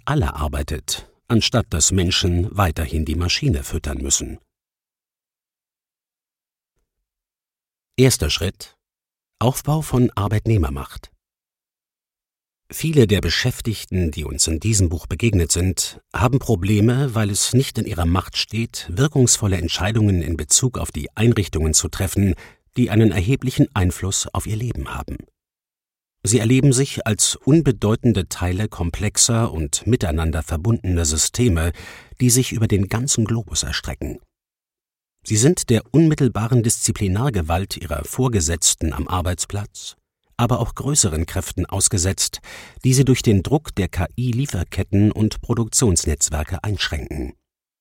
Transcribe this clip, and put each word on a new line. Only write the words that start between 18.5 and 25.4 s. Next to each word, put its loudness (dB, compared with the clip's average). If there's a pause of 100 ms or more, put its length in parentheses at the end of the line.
wirkungsvolle 2
Entscheidungen 0
in -4
Bezug 0
auf -4
die -8
Einrichtungen 2
zu 0
treffen, 0 (420)
die 2
einen 4
erheblichen 0
Einfluss -2
auf -6
ihr -4
Leben -8
haben. -8 (1040)